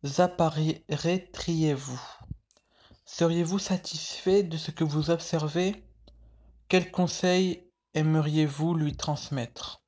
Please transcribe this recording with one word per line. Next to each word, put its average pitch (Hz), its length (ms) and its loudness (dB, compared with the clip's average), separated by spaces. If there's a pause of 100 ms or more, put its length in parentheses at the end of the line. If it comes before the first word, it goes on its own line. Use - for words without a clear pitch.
(180)
apparaîtriez-vous ? 156 1800 0 (1040)
Seriez-vous 170 540 0
satisfait 190 840 0
de 160 140 -4
ce 156 140 -6
que - 120 -2
vous 151 260 0
observez ? 170 760 -2 (840)
Quels 180 240 2
conseils 180 800 2 (220)
aimeriez-vous 156 800 2
lui 156 220 0
transmettre ? - 920 -6